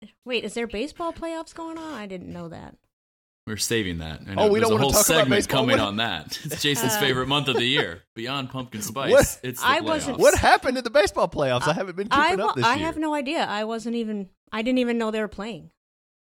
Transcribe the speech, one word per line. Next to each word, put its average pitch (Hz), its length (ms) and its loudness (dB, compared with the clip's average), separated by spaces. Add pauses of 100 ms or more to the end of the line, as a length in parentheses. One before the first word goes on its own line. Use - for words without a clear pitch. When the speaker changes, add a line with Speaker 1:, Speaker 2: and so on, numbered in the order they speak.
Speaker 1:
<laughs> - 220 -20
Speaker 2:
Wait, 233 180 -4
is 214 100 -8
there 233 140 -4
baseball 294 460 -6
playoffs 330 400 -10
going 330 240 -12
on? 320 160 -12
I 214 140 -10
didn't 180 240 -12
know 175 180 -12
that. - 260 -16 (720)
Speaker 3:
We're 107 100 -6
saving 101 420 -2
that. 78 280 -10
I 98 40 -10
Speaker 1:
Oh, 98 40 -6
Speaker 3:
know 208 160 4
Speaker 1:
we 214 80 4
Speaker 3:
there's 226 100 2
Speaker 1:
don't - 20 2
Speaker 3:
a 214 40 6
Speaker 1:
wanna 220 80 2
Speaker 3:
whole 139 80 2
Speaker 1:
talk - 100 6
about - 40 4
Speaker 3:
segment 160 240 4
Speaker 1:
baseball. 123 320 2
Speaker 3:
coming 123 180 4
Speaker 1:
What? 107 80 0
Speaker 3:
on 101 100 -4
that. 104 440 -4
<laughs> - 40 -10
It's 143 160 -6
Jason's 135 320 2
Speaker 2:
Uh, - 60 2
Speaker 3:
favorite 127 280 2
month 139 220 0
of 123 60 2
the 120 100 2
year. 123 380 0 (120)
Beyond 127 340 -6
pumpkin 123 320 -8
spice, 117 300 -2
Speaker 1:
What? - 320 4
Speaker 3:
it's 127 180 -6
the 214 60 0
Speaker 2:
I 294 140 2
wasn't 311 360 -2
Speaker 3:
playoffs. 156 40 -2
Speaker 1:
What 277 160 8
happened 285 400 4
to 262 40 -4
the 240 80 -6
baseball 240 400 2
playoffs? 131 380 0
I - 60 2
haven't 180 220 -6
been 202 160 -4
Speaker 2:
I 285 200 6
Speaker 1:
keeping 370 120 0
Speaker 2:
wa-, - 80 0
Speaker 1:
up - 40 -6
this 240 100 2
Speaker 2:
I 240 100 4
Speaker 1:
year. 302 100 -2
Speaker 2:
have 330 120 -4
no 311 160 -2
idea. 294 320 -2
I 208 200 -4
wasn't 226 300 -6
even, 214 340 -6 (220)
I 220 100 -4
didn't 254 180 2
even 240 180 0
know 220 140 -2
they 214 100 -2
were 214 60 -2
playing. 190 440 -12 (640)